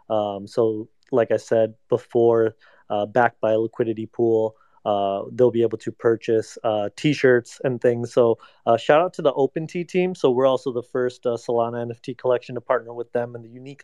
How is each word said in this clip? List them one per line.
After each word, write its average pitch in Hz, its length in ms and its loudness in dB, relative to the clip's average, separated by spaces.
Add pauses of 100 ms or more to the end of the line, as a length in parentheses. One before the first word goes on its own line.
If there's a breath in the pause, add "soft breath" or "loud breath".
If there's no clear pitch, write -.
Um, 101 380 -2
so 110 420 -2 (240)
like 117 180 2
I 110 60 2
said 110 380 0 (120)
before, 113 720 2 (320 soft breath)
uh, 104 160 -2
backed 117 340 2
by 110 140 0
a 110 60 2
liquidity 113 460 -4
pool, 110 520 0 (280 soft breath)
uh, 101 380 -2 (100)
they'll 120 180 4
be 117 120 0
able 113 140 -2
to - 140 -10
purchase, 113 720 -2
uh, 107 320 -2
t-shirts 127 680 0
and 127 160 -4
things. 120 320 0
So, 117 240 4 (280 soft breath)
uh, 113 120 4
shout 151 240 4
out 180 140 -2
to 185 60 -10
the 143 120 2
OpenTea 156 520 -4
team. 180 300 -2
So 139 160 2
we're 127 140 2
also 131 260 0
the 117 120 -6
first, 123 420 -4
uh, 123 60 0
Solana 117 500 -4
N 117 100 -8
F 117 100 -18
T 127 120 -12
collection 123 420 -4
to 117 60 -8
partner 117 320 -4
with 120 180 -10
them. 120 240 -4
And 117 80 -16
the 113 60 -20
unique 127 340 -20